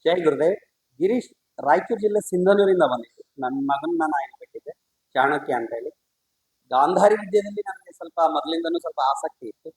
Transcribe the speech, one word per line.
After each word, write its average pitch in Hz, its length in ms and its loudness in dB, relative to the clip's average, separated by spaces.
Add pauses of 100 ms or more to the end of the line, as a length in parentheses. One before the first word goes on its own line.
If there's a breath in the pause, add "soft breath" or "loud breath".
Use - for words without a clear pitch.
ಜೈ 175 180 2
ಗುರುದೇವ್. 156 320 2 (420)
ಗಿರೀಶ್, 208 360 0 (280)
ರಾಯಚೂರು 185 380 2
ಜಿಲ್ಲೆ 208 200 0
ಸಿಂಧನೂರಿಂದ 190 640 4
ಬಂದಿದ್ದು. 123 600 -4
ನನ್ 135 260 -4
ಮಗನ್ನ 147 320 -2
ನಾನು 151 180 0
ಆಯ್ಕೆ 139 220 -8
ಬಿಟ್ಟಿದ್ದೆ, - 320 -18 (420)
ಚಾಣಕ್ಯ 139 400 0
ಅಂತ 117 200 -4
ಹೇಳಿ. 117 160 -10 (800)
ಗಾಂಧಾರಿ 180 460 4
ವಿದ್ಯೆಯಲ್ಲಿ 202 460 -2
ನನಗೆ - 320 -12
ಸ್ವಲ್ಪ - 280 -12
ಮೊದಲಿಂದನೂ 165 580 0
ಸ್ವಲ್ಪ 160 200 -10
ಆಸಕ್ತಿ 135 480 -4
ಇತ್ತು. - 300 -18